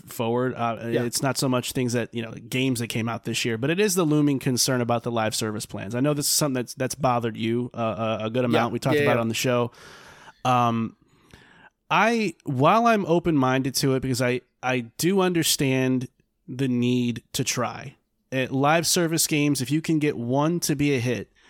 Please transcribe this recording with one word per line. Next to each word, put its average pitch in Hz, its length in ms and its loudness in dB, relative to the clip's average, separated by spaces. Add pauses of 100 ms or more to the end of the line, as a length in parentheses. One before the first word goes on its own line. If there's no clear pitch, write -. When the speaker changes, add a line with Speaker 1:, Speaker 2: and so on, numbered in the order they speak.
Speaker 1:
forward. 123 500 -2
Uh, 117 320 -4
Speaker 2:
Yeah. 117 140 0
Speaker 1:
it's 120 200 -2
not 131 140 0
so 143 100 0
much 127 240 -2
things 123 220 -2
that, 117 200 -4
you 117 80 -6
know, 110 120 -10
games 120 480 -2
that 117 60 -4
came 113 200 -4
out 113 160 -8
this 117 220 -4
year, 117 120 -2
but 131 120 -2
it 170 100 -2
is 202 160 0
the 185 80 2
looming 147 360 2
concern 127 420 0
about 120 220 0
the 123 80 -4
live 110 220 -2
service 107 320 -4
plans. 101 300 -10
I 123 60 -2
know 147 120 2
this 143 120 -2
is - 80 0
something 139 220 0
that's, 123 180 -4
that's 131 220 -4
bothered 120 420 0
you, 117 360 -2
uh, 110 460 -2
a, 110 60 -4
a 110 40 -2
good 123 140 0
amount. 117 280 2
Speaker 2:
Yeah. - 20 -4
Speaker 1:
We 117 60 -4
talked 139 180 0
Speaker 2:
Yeah, 143 60 2
Speaker 1:
about 135 100 2
Speaker 2:
yeah. 117 60 2
Speaker 1:
it - 20 0
on 117 80 -2
the 110 60 -2
show. 120 360 0 (720)
Um, 120 540 0 (920)
I, 214 540 2
while 165 440 4
I'm 214 180 4
open-minded 139 680 2
to 135 200 2
it, 127 60 0
because 131 200 -2
I, 123 200 0 (200)
I 127 200 0 (160)
do 190 240 2
understand 131 880 2 (360)
the 135 220 -4
need 123 560 0 (100)
to 127 120 -2
try. - 500 -6 (380)
Uh, 131 160 -2
live 147 360 2
service 165 420 2
games, 147 340 2
if 127 100 -4
you 151 80 2
can 160 200 0
get 147 180 0
one 143 420 0
to 156 160 -2
be 143 180 0
a 131 60 2
hit, 113 320 -4 (180)